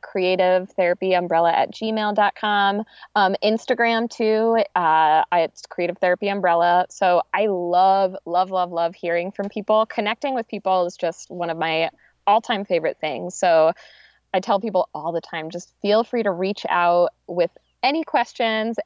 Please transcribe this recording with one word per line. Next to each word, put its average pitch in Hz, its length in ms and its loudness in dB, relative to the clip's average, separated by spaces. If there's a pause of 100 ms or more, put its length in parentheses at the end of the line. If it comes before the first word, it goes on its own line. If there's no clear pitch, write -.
creative 185 680 0
therapy 185 420 -2
umbrella 170 400 2
at - 180 0
gmail 214 440 -4
dot 208 200 0
com, 202 480 0 (320)
um, 196 300 2
Instagram 233 640 0
too. 220 480 0 (180)
Uh, 156 560 4
I, 175 120 2
it's - 240 -8
Creative 175 320 -6
Therapy 180 300 0
Umbrella. 175 600 2
So 180 320 0 (140)
I 208 140 0
love, 185 760 2
love, 185 260 -2
love, 180 220 -2
love 170 220 -2
hearing 175 380 -4
from 202 180 -6
people. 214 340 0
Connecting 226 500 -4
with 226 140 -6
people 185 380 -2
is 180 100 -8
just - 340 -6
one 175 200 -6
of 160 40 -4
my 165 360 -2 (360)
all-time 208 380 0
favorite 165 360 -2
thing. 156 300 -6
So 165 420 4 (600)
I 190 80 0
tell 202 200 0
people 196 340 -2
all 156 180 -6
the 165 80 -4
time, 160 300 -10
just 175 300 -14
feel 208 240 2
free 233 180 -4
to 202 100 0
reach 190 360 -4
out 175 420 2 (160)
with 175 240 -2 (340)
any 302 180 0
questions, 226 840 -2